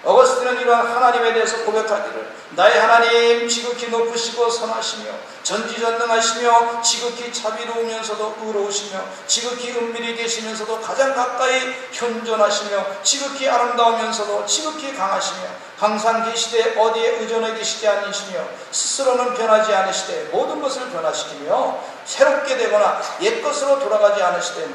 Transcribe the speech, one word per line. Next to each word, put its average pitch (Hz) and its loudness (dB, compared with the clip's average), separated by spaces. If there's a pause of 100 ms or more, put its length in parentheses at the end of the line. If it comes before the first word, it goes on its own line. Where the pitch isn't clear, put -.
어거스틴은 247 4
이러한 233 4
하나님에 240 4
대해서 220 0
고백하기를, 214 -2 (240)
"나의 208 6
하나님, 233 6
지극히 233 -4
높으시고 233 0
선하시며 214 -4 (320)
전지전능하시며 226 2
지극히 240 -2
자비로우면서도 220 -6
의로우시며 202 -4 (280)
지극히 240 -4
은밀히 233 -4
계시면서도 220 -4
가장 269 0
가까이 254 0 (180)
현존하시며 208 -2
지극히 269 -2
아름다우면서도 220 0
지극히 302 -4
강하시며 185 -4 (300)
항상 220 2
계시되 226 0
어디에 233 2
의존해 220 -2
계시지 220 -4
않으시며 202 -2 (320)
스스로는 247 0
변하지 214 4
않으시되 190 -2
모든 285 -2
것을 254 -4
변화시키며 156 -2 (260)
새롭게 269 2
되거나 208 2 (200)
옛것으로 277 2
돌아가지 208 4
않으시되 170 -2